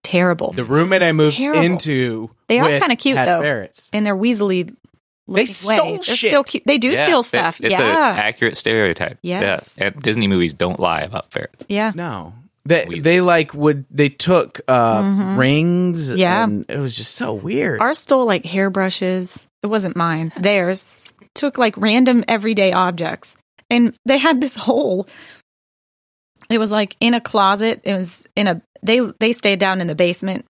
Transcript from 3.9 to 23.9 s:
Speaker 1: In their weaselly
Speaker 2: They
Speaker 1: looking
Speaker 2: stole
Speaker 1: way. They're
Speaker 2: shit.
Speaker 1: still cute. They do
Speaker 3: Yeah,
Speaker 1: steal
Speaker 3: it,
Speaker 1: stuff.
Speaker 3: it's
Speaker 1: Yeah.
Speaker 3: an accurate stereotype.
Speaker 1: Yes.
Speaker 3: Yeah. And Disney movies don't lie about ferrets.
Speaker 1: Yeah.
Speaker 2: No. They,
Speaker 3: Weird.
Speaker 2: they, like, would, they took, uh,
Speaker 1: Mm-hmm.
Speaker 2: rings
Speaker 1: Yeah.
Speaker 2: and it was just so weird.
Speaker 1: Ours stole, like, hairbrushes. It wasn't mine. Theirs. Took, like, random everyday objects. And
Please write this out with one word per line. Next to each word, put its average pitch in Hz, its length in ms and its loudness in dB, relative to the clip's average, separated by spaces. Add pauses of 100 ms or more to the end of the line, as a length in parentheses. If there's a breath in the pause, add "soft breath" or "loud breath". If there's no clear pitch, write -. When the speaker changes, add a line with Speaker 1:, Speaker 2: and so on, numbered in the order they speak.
Speaker 1:
In 214 120 -2
their 208 120 -2
weaselly 202 520 0
Speaker 2:
They - 60 -20 (520)
Speaker 1:
looking 202 200 0
Speaker 2:
stole 220 300 2
Speaker 1:
way. - 200 2
They're 359 60 -8 (140)
Speaker 2:
shit. 226 140 2
Speaker 1:
still 285 140 4
cute. - 220 -6
They 285 120 4
do 240 140 2
Speaker 3:
Yeah, - 120 2
Speaker 1:
steal 330 160 4
Speaker 3:
it, 233 40 -2
Speaker 1:
stuff. 170 380 -2
Speaker 3:
it's 185 160 2
Speaker 1:
Yeah. 220 360 2
Speaker 3:
an 87 40 -2
accurate 110 380 -2
stereotype. 98 680 0
Speaker 1:
Yes. 90 560 -4
Speaker 3:
Yeah. 95 100 -2
And 101 140 -8
Disney 113 240 0
movies 87 280 0
don't 90 260 -4
lie 85 220 0
about 98 280 -10
ferrets. - 380 -10
Speaker 1:
Yeah. 208 260 -4
Speaker 2:
No. 107 380 -10 (320)
They, 160 220 2
Speaker 3:
Weird. 165 180 -10
Speaker 2:
they, 170 160 4
like, 170 340 2
would, 147 360 0
they 143 200 2
took, - 580 0
uh, 117 340 4
Speaker 1:
Mm-hmm. 196 360 0
Speaker 2:
rings 165 760 2
Speaker 1:
Yeah. 185 300 2
Speaker 2:
and 208 260 -2
it - 80 -6
was 131 180 -4
just - 180 -2
so 123 200 -4
weird. 170 460 -4
Speaker 1:
Ours 254 180 0
stole, 262 280 2
like, 196 180 0
hairbrushes. 185 1000 -2 (160)
It - 40 -6
wasn't 208 300 -2
mine. 160 420 -2
Theirs. 185 760 0 (220)
Took, - 240 -2
like, 233 180 2
random 233 520 4
everyday 208 440 2
objects. 180 640 -2 (340)
And 240 240 2 (120)